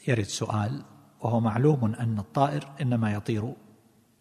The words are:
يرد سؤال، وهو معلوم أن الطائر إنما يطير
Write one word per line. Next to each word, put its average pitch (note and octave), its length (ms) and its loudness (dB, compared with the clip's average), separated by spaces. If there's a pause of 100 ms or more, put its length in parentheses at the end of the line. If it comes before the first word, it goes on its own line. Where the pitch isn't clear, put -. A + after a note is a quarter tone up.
يرد A2+ 160 2
سؤال، G#2+ 600 -4 (360)
وهو A#2 200 2
معلوم A#2 540 2
أن A2+ 240 -2
الطائر D3 500 0 (120)
إنما A#2 320 0
يطير G#2+ 420 -4 (680)